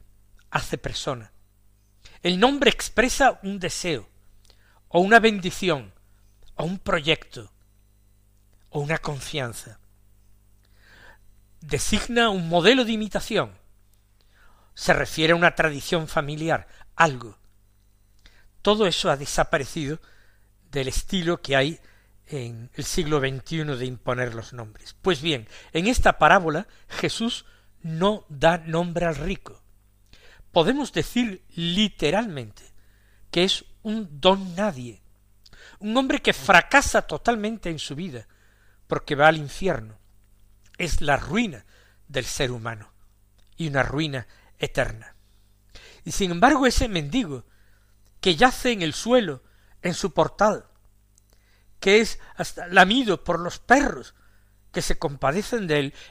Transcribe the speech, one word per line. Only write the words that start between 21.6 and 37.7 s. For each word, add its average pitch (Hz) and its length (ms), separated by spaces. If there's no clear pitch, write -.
en 117 460
el 127 120
siglo 151 360
veintiuno 135 560
de 123 80
imponer 123 500
los 113 200
nombres. 110 480
Pues 175 180
bien, 143 260
en 180 140
esta 240 300
parábola 160 480
Jesús - 560
no 180 480
da 156 260
nombre 165 480
al 160 120
rico. - 440
Podemos 220 420
decir 208 520
literalmente 170 1080
que 175 100
es 196 220
un 214 380
don 190 340
nadie, 127 480
un 214 160
hombre 269 260
que 214 100
fracasa 208 720
totalmente 208 680